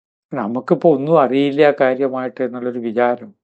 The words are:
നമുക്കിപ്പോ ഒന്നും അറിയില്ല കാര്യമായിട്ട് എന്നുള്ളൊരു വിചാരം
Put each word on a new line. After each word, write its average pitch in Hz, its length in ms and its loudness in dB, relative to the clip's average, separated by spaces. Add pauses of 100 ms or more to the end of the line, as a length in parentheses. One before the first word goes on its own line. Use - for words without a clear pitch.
(320)
നമുക്കിപ്പോ 131 600 0
ഒന്നും 147 280 2
അറിയില്ല 139 480 2
കാര്യമായിട്ട് 127 760 -2
എന്നുള്ളൊരു 123 340 -6
വിചാരം 117 520 -2 (140)